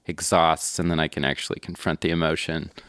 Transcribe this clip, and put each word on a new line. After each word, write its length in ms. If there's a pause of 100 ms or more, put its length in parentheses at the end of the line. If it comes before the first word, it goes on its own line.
exhausts 760
and 100
then 100
I 80
can 160
actually 360
confront 400
the 100
emotion. 600 (180)